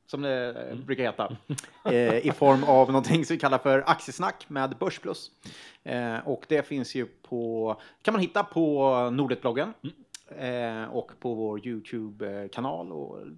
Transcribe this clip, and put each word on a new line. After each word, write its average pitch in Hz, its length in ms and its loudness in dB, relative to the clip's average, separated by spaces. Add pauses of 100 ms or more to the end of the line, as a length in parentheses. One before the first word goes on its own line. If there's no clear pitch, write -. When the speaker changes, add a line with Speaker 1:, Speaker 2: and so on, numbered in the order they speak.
Speaker 1:
som 135 160 -6
det, 131 280 -2
eh, 120 220 -8
Speaker 2:
Mm. 127 140 -10
Speaker 1:
brukar 131 180 -2
heta, 113 320 -2 (480)
eh, 120 420 4
i 143 120 4
form 139 260 8
av 131 240 10
någonting 135 360 4
som 165 120 -2
vi 160 40 -4
kallar 135 180 4
för 135 280 4
Aktiesnack 170 640 0
med 135 320 -2
Börsplus. - 500 -6 (540)
Eh, 123 320 -2 (120)
och 135 200 -4
det 147 180 2
finns 135 280 -4
ju 123 120 -2 (220)
på, 113 480 -2 (260)
kan 214 120 -8
man 208 60 -2
hitta 190 240 -2
på 147 460 0 (220)
Nordnet-bloggen. 131 600 -4 (680)
Speaker 2:
Mm. 120 460 -6
Speaker 1:
Eh, 113 40 -10
och 120 220 -8 (100)
på 120 140 -6
vår 107 320 -6
YouTube-kanal 110 1300 -8
och 71 260 -10 (200)